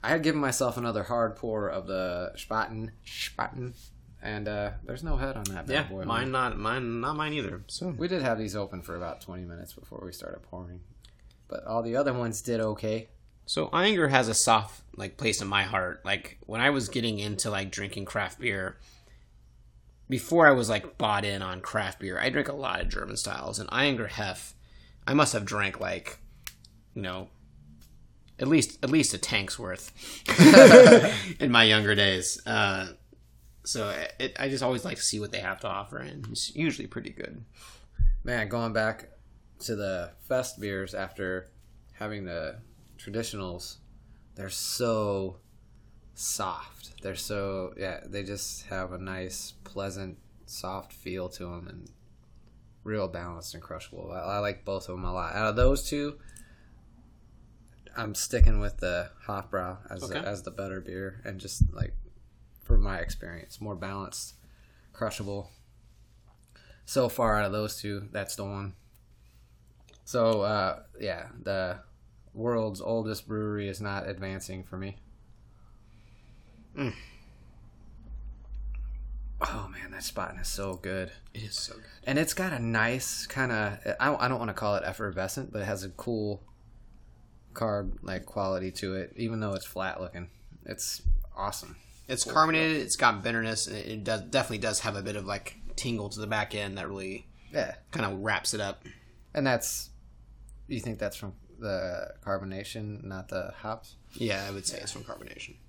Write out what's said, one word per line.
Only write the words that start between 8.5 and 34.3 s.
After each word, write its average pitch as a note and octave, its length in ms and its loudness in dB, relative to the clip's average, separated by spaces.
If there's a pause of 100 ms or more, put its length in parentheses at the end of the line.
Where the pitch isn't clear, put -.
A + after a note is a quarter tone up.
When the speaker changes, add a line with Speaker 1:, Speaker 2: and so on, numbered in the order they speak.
Speaker 1:
open G2 260 -6
for E2+ 140 -10
about E2+ 260 -8
twenty F#2 240 -12
minutes F2+ 280 -14
before - 320 -16
we F2+ 60 -12
started - 320 -14
pouring, F2+ 380 -14 (640)
but - 180 -10
all A2+ 160 -2
the A#2 140 -4
other C#3 180 0
ones A#2 280 -4
did A#2 180 -2
okay. A2 500 -2 (380)
Speaker 2:
So - 220 -2
Ayinger F3 420 4
has C3 160 6
a A2+ 60 0
soft, A2 480 4 (160)
like, G2+ 200 -8
place A2 240 0
in G2+ 60 -4
my G2 160 4
heart. F#2+ 420 -2
Like, G2 400 -4
when A2 160 -6
I C3 80 6
was C3 200 0
getting A2+ 280 -2
into, G#2 320 -4
like, G2 220 -4
drinking G2+ 340 -8
craft G2 360 -4
beer, G2 360 -4 (1300)
before D#3 380 4
I D3 40 12
was, A#2+ 180 4
like, G#2+ 280 -2
bought G2+ 280 2
in G2 160 -2
on F#2 200 -6
craft G2 400 -4
beer, F#2 180 -6
I C3 100 0
drank C#3 200 -2
a C#3 40 -6
lot G#2+ 280 -4
of - 80 0
German - 280 -6
styles, F2 400 -6
and G#2 120 -8
Ayinger B2+ 400 0
Hef, G2+ 440 -8 (540)
I C3 60 0
must C#3+ 180 6
have G#2+ 140 -2
drank, G2 340 -2
like, F#2 400 -6 (720)
you G#2+ 80 -8
know, F#2+ 280 -8 (1080)
at B2+ 120 0
least, - 340 4
at C3+ 60 0
least D3+ 240 4
a G2 40 -4
tank's G2 400 -2
worth F#2 360 -10 (340)
<laughs> A#3+ 1120 12
in C#3 100 2
my A#2 140 10
younger G#2+ 320 6
days. F#2+ 500 2
Uh, G2 420 0 (760)
so G#2 300 -4 (260)
it, C3+ 180 -6